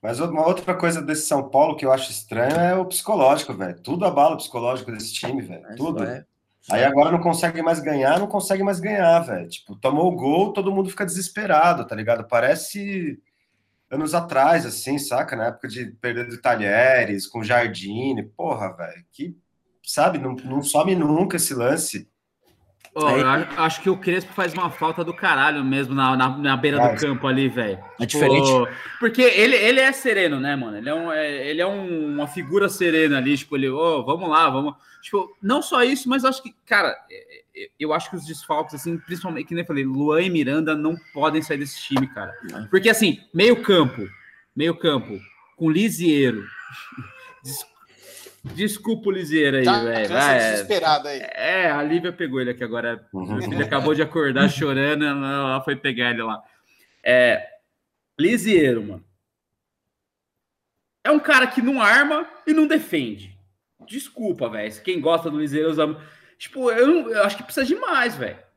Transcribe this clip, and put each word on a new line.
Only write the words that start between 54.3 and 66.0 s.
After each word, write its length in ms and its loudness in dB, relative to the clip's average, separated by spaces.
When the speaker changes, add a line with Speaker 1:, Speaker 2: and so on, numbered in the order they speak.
Speaker 3:
chorando, 560 0
ela, 280 -4
ela 300 -2
foi 120 -4
pegar 360 -2
ele 120 -4
lá. 180 -6
É, 380 6
Lisiero, 640 4
mano. 200 -12
É 80 4
um 80 6
cara 280 4
que 140 -2
não 200 0
arma 440 4
e 60 4
não 140 6
defende. 680 -2
Desculpa, 600 -6
velho. 220 -8
Quem 200 -4
gosta 280 2
do 100 -4
Lisiero, 300 -2
usa. 280 -2